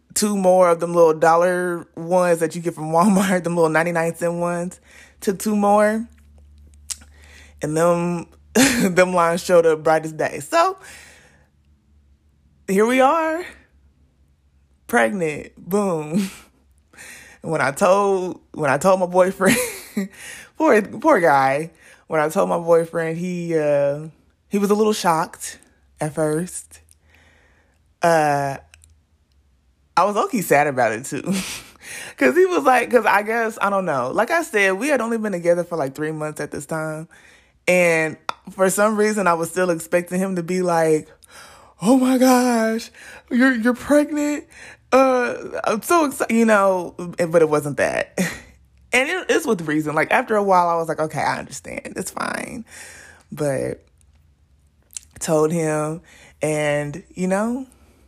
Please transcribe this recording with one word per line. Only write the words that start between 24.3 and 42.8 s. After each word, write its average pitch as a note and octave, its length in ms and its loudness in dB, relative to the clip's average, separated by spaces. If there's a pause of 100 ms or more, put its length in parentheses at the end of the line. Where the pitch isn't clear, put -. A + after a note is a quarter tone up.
he G3+ 100 -2
was G3+ 120 0
a G#3 40 4
little G#3+ 200 2
shocked - 640 -4 (420)
at D3+ 140 -6
first. D#3+ 680 -6 (1200)
Uh, D3 540 0 (1400)
I E3+ 80 4
was G3+ 120 -2
low-key C4 260 -2
sad D3 240 2
about B2 260 0
it A2+ 120 -8
too. - 180 -10
<laughs> - 920 -10
'Cause C4 180 2
he F#4 120 4
was E4+ 180 -2
like, B3+ 260 2
'cause A3 160 4
I G3+ 160 2
guess, A3 380 -4
I G3+ 100 0
don't G3 140 -2
know. C3 280 -2
Like A3 200 -2
I E4+ 100 0
said, G3 300 0
we G#3 160 -4
had C4+ 120 0
only A3+ 180 -4
been G#3+ 140 -6
together F3 300 0
for, E3+ 140 -8
like, C#3 180 -4
three D3+ 180 -6
months D3+ 280 -8
at D3 100 -8
this D3+ 160 -10
time. D#3 400 -8 (600)
And E3 480 2 (340)
for F#3 200 2
some G#3 260 0
reason, G#3 320 0
I E3+ 60 4
was E3 160 -4
still F3+ 200 0
expecting F3 480 -2
him F#3+ 180 -2
to F3 60 -4
be F#3 200 -4
like, E3 460 0 (720)
"Oh A#3+ 160 6
my B3+ 200 2
gosh, A#3+ 720 2 (400)